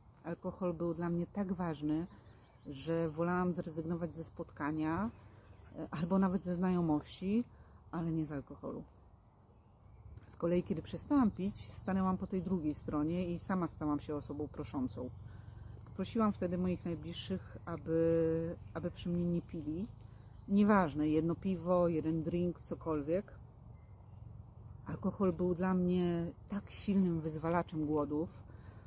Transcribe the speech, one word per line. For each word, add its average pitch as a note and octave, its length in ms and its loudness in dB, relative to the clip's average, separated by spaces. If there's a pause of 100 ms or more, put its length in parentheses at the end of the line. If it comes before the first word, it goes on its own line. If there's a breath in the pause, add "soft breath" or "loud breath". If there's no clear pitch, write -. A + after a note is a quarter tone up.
(240)
Alkohol F3 500 -2
był E3 200 0
dla E3+ 160 0
mnie E3+ 160 2
tak G3 260 -2
ważny, D#3+ 540 0 (600 loud breath)
że D#3 440 0
wolałam F3 440 2
zrezygnować E3 600 -4
ze E3 100 -8
spotkania, D#3 880 -2 (680 loud breath)
e, - 140 -8
albo F3 280 2
nawet F#3+ 240 4
ze F3 120 -2
znajomości, F3+ 920 2 (460 loud breath)
ale E3 220 -2
nie D#3+ 140 0
z D#3 60 -8
alkoholu. C#3+ 520 -8 (1400)
Z - 100 -16
kolei, F3 260 2
kiedy D#3+ 200 -4
przestałam A#3+ 480 2
pić, - 420 -6
stanęłam F#3+ 440 0
po F#3+ 100 -6
tej F#3 160 -2
drugiej D#3+ 320 0
stronie E3+ 600 0
i E3 40 -4
sama F3+ 300 0
stałam D3 320 -2
się D3+ 140 -4
osobą D3 340 -4
proszącą. C3 640 -4 (720 loud breath)
Poprosiłam G#3 480 0
wtedy F3+ 260 0
moich F3+ 260 0
najbliższych, E3+ 800 -6
aby, E3 920 2 (180)
aby E3+ 160 -2
przy - 180 -6
mnie F3 160 2
nie E3+ 180 2
pili. E3 440 -4 (640 loud breath)
Nieważne, F#3+ 600 6
jedno D#3+ 260 4
piwo, F3 540 4
jeden D#3+ 340 2
drink, F3 380 0
cokolwiek. D#3+ 720 -2 (1500)
Alkohol F#3 460 0
był F3+ 220 2
dla F#3 200 2
mnie F3 520 2 (220)
tak G3+ 220 -4
silnym F#3 500 4
wyzwalaczem D#3+ 640 0
głodów, D3 420 2 (580 loud breath)